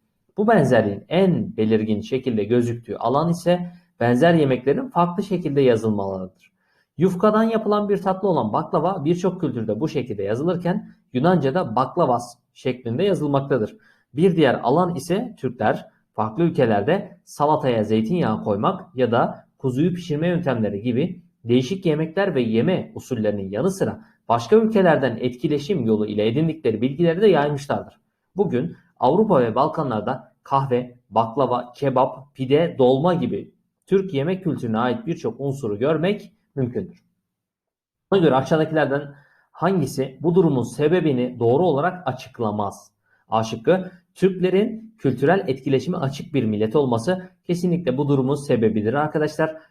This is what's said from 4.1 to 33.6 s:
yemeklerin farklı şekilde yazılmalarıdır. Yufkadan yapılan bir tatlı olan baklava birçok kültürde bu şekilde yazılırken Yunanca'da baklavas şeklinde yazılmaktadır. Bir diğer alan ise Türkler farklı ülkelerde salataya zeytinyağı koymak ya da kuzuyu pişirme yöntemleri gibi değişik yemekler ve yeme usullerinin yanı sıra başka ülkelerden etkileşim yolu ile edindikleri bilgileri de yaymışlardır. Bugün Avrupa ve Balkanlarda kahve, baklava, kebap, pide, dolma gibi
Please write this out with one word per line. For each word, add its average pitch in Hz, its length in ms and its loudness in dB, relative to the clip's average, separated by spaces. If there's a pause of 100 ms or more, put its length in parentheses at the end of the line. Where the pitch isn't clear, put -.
yemeklerin 139 560 2
farklı 175 340 0
şekilde 156 380 -2
yazılmalarıdır. 101 920 0 (460)
Yufkadan 190 460 2
yapılan 208 460 0
bir 196 120 0
tatlı 190 280 -2
olan 120 240 0
baklava 156 520 -2
birçok 175 360 -2
kültürde 113 380 -4
bu 151 80 -2
şekilde 107 360 -6
yazılırken 165 720 -4 (180)
Yunanca'da 135 640 0
baklavas 127 480 0 (300)
şeklinde 123 500 -4
yazılmaktadır. 143 720 0 (360)
Bir 165 220 2
diğer 139 280 4
alan 165 320 2
ise 214 420 -4
Türkler 123 500 -2 (260)
farklı 113 300 -2
ülkelerde 143 840 2
salataya 139 580 0
zeytinyağı 110 600 0
koymak 113 520 -2
ya 123 160 2
da 127 360 -2 (100)
kuzuyu 139 360 0
pişirme 156 340 -4
yöntemleri 117 540 -2
gibi 127 420 -2 (200)
değişik 127 420 0
yemekler 160 500 0
ve 131 60 0
yeme 120 540 0
usullerinin 104 560 -4
yanı 135 200 -2
sıra - 340 -4 (240)
başka 117 260 2
ülkelerden 185 680 4
etkileşim 139 640 -2
yolu 107 200 2
ile 104 220 0
edindikleri 147 540 0
bilgileri 165 400 2
de 220 60 6
yaymışlardır. 143 720 0 (360)
Bugün 165 400 -2 (240)
Avrupa 170 420 4
ve 117 140 0
Balkanlarda 120 800 -2 (100)
kahve, 131 560 -2 (100)
baklava, 120 640 -2
kebap, 135 600 -2
pide, 147 420 0
dolma 135 360 4
gibi 104 400 -4 (320)